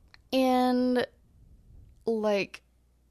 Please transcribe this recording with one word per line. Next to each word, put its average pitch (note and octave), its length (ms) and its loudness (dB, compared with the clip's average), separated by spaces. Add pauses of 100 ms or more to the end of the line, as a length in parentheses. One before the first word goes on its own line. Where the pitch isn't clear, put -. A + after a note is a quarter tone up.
(320)
and, B3+ 760 2 (1000)
like, G#3+ 560 -2 (480)